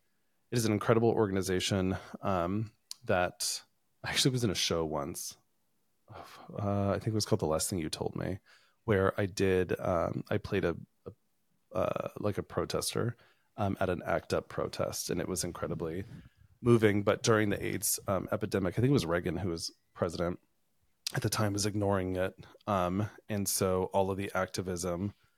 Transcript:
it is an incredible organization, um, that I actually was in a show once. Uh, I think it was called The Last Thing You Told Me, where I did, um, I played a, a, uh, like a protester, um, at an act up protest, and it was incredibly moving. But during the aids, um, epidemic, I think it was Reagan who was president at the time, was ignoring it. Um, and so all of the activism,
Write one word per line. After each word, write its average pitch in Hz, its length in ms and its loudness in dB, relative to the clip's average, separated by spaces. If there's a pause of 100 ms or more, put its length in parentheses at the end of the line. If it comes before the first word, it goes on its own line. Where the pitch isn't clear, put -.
(500)
it 120 80 0
is 110 80 2
an 107 60 4
incredible 113 360 4
organization, 95 880 2 (240)
um, 98 520 -2 (340)
that - 560 0 (420)
I - 60 -6
actually - 220 2
was 120 120 -2
in 104 60 4
a 82 40 0
show 82 300 0
once. 78 520 -6 (1200)
Uh, 101 300 0
I 95 40 4
think 98 140 -2
it 110 60 0
was 107 100 2
called 107 160 2
The 82 60 0
Last 78 240 0
Thing 98 80 -2
You 80 100 -2
Told - 280 -4
Me, 85 220 -4 (460)
where 95 340 2
I 104 80 2
did, 92 540 2
um, 90 500 0
I 104 80 0
played 95 280 -2
a, 85 100 0 (300)
a, - 720 -12
uh, - 300 0 (100)
like 101 200 -2
a 87 40 -2
protester, 87 760 -2 (400)
um, 98 240 -2
at 95 80 0
an 90 180 -2
act 87 280 -2
up - 140 -2
protest, - 600 -4
and 85 100 -2
it - 80 -4
was 90 160 -4
incredibly 82 600 -6 (560)
moving. 107 420 6
But 101 200 2
during 107 280 4
the 95 140 -2
aids, 98 420 -2
um, 95 260 0
epidemic, 95 420 0
I 113 80 0
think 131 80 4
it - 20 4
was 107 140 2
Reagan 85 320 0
who 92 120 -4
was 82 220 -6 (220)
president 87 440 -2 (760)
at - 80 -2
the 117 80 2
time, 104 220 0
was 101 140 0
ignoring 98 500 2
it. 92 180 0 (320)
Um, 98 420 2 (200)
and 101 200 -2
so 92 440 2
all 98 180 4
of 98 60 -2
the 98 180 -4
activism, 92 800 -2 (260)